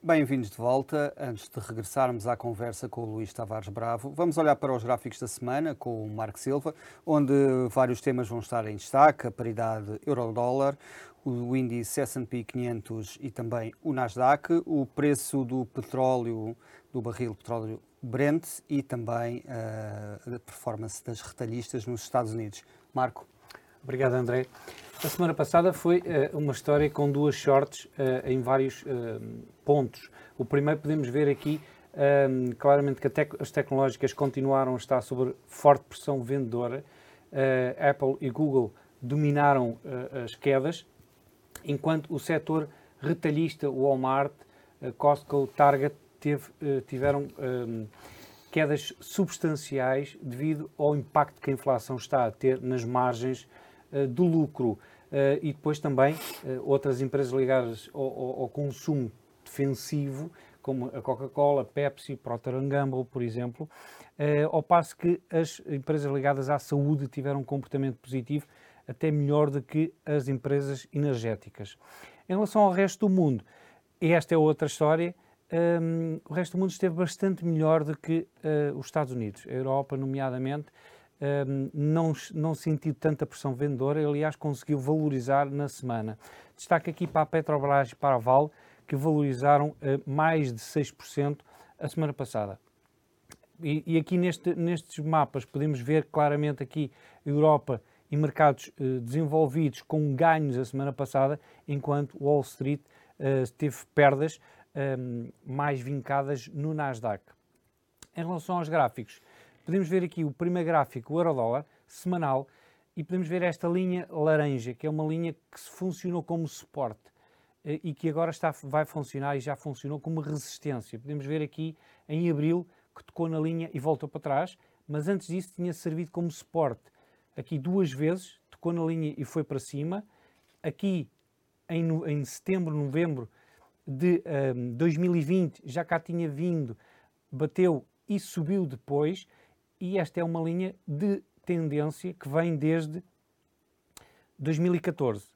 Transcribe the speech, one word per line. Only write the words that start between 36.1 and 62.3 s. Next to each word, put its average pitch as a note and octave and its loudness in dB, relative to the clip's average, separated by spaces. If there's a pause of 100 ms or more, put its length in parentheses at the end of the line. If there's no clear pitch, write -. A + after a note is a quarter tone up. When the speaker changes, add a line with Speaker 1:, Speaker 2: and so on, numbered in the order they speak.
Speaker 2:
vendedora. B2 -4 (480)
Eh, C3 2
Apple C#3 0
e C#3 -2
Google C3 2 (280)
dominaram, C#3+ 2
eh, C3+ -8
as A#2 -10
quedas, C#3 2 (800)
enquanto D3+ -2
o D3 -2
setor D#3 -2 (320)
retalhista, D#3 0
Walmart, C3+ 2 (500)
eh, B2+ -8
Costco, C#3+ 2
Target, C#3+ 6 (280)
teve, D3 -2 (120)
eh, C#3 0
tiveram, C#3 0 (100)
eh, A#2+ -4 (640)
quedas D3+ 0
substanciais C#3+ -2
devido D3 -4
ao D3 2
impacto D3 0
que - -4
a - 2
inflação B2+ -2
está B2+ 0
a A2 0
ter C3 0
nas B2+ -2
margens, B2 0 (460)
eh, C#3 0
do C3 2
lucro. D3+ 2 (320)
Eh, C#3 4
e D3 -2
depois D3+ -2
também, C#3 4 (280)
eh, C3 -4
outras C#3 2
empresas C3+ 0
ligadas B2+ 0
ao, D3 -6
ao, C3 -6
ao A#2+ -4
consumo C#3+ -4 (340)
defensivo, C#3 -4 (300)
como C3 -4
a B2+ -10
Coca-Cola, C3+ 0
Pepsi, C#3+ -4
Procter A#2+ -6